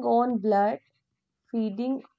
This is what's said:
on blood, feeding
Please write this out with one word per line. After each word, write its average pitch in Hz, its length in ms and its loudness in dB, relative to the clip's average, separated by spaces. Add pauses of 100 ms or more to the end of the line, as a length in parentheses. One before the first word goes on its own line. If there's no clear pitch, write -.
on 240 260 2
blood, 208 460 2 (760)
feeding 226 440 -4 (200)